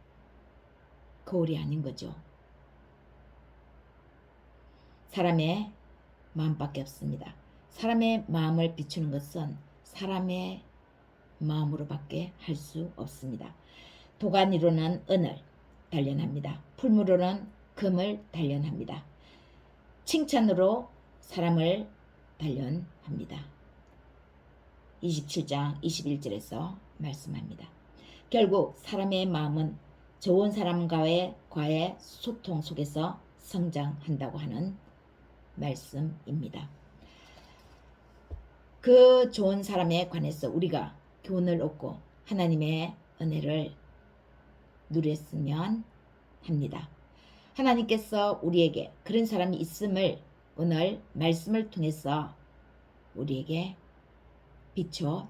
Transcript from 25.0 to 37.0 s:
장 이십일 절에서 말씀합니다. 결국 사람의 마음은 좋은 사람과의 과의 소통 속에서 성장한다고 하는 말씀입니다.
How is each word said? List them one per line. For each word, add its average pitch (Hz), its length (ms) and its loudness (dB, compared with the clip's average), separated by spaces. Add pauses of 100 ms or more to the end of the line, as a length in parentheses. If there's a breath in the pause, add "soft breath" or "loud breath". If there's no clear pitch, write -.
장 143 340 -2
이십일 147 380 -4
절에서 127 580 -8 (200)
말씀합니다. 147 720 -10 (600 loud breath)
결국 202 500 4
사람의 190 480 -2
마음은 151 500 -2 (420)
좋은 202 320 4
사람과의 175 840 0 (140)
과의 160 500 0
소통 - 600 -8
속에서 156 600 -4 (160)
성장한다고 151 1000 -4
하는 151 380 -6 (800)
말씀입니다. 143 1120 -6 (2250 loud breath)